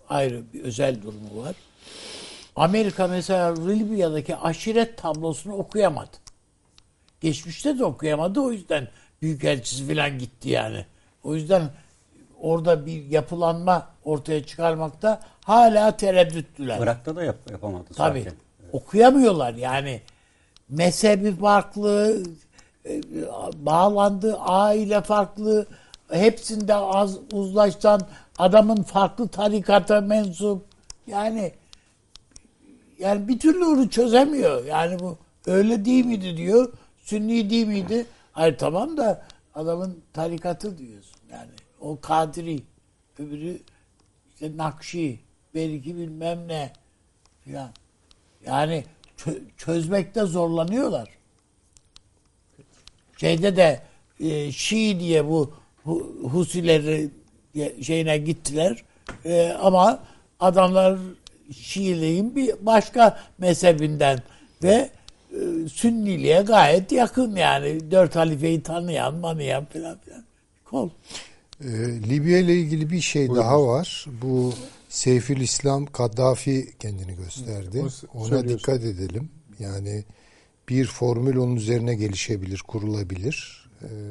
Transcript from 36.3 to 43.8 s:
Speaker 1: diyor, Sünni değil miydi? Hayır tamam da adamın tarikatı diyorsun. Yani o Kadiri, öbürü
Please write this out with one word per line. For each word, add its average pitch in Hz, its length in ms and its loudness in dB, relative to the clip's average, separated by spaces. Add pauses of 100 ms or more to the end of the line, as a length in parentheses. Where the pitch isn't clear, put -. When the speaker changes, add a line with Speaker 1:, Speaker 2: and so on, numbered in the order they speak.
Speaker 1:
diyor, 226 360 4 (240)
Sünni 214 520 -2
değil 226 180 2
miydi? 208 380 -2 (260)
Hayır 160 260 2
tamam 202 400 -2
da 220 280 0 (300)
adamın 170 460 -6 (120)
tarikatı 170 640 -6
diyorsun. 110 380 -20 (160)
Yani 117 180 -20 (320)
o 147 200 -10
Kadiri, 160 600 -2 (560)
öbürü 151 400 -10 (760)